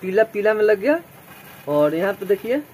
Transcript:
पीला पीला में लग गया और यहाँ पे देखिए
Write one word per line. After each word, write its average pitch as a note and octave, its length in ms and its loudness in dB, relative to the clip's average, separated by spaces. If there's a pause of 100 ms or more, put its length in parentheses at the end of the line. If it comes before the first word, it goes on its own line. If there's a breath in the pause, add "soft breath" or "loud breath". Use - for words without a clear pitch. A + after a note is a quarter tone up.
पीला F#3+ 240 0
पीला G#3 280 -2
में G#3+ 100 0
लग G#3+ 160 2
गया C#4+ 200 0 (680)
और D3 260 2
यहाँ G3 180 -2
पे G3 120 -10
देखिए A3 360 -2 (120)